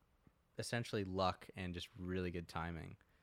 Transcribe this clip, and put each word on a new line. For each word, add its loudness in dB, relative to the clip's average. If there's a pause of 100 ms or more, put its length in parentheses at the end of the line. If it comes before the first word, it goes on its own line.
(580)
essentially 0
luck 2
and -2
just -6 (100)
really 0
good -2
timing. -4 (260)